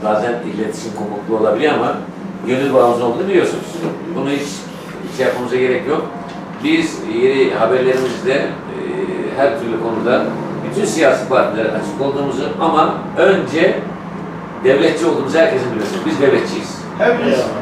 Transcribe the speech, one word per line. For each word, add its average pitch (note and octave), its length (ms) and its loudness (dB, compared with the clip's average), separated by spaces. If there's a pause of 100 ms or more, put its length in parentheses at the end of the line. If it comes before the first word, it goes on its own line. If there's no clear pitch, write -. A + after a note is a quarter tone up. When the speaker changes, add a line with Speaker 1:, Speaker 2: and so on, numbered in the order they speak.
Speaker 1:
bazen G#2+ 280 0
iletişim - 640 -6
kopukluğu G#2 480 -2
olabiliyor D3+ 280 2
ama - 180 0 (540)
gönül C3 280 0
bağımız A#2+ 280 4
olduğunu E3 260 0
biliyorsunuz. E3+ 360 2 (520)
Bunu C3+ 140 -2
hiç C#3 180 -2 (680)
şey B2+ 100 2
yapmamıza B2 300 -2
gerek B2+ 320 2
yok. - 180 0 (580)
Biz D4 340 2 (240)
yeni C3+ 320 4
haberlerimizde, B2+ 800 2
e, - 140 2 (920)
her - 240 2
türlü A2+ 220 -4
konuda A2+ 420 0 (460)
bütün G3 140 0
siyasi C#3+ 440 2
partilere - 400 2
açık - 320 -4
olduğumuzu C#3 480 -2 (120)
ama D#3+ 340 2 (240)
önce F3 600 4 (840)
devletçi - 420 4
olduğumuzu D3 320 0
herkesin E3 340 4
bilmesi. G#2+ 220 -4 (120)
Biz D#3 140 0
devletçiyiz. - 580 2 (200)
Speaker 2:
Hepimiz. - 340 2
Speaker 3:
Eyvallah. B2 160 2 (140)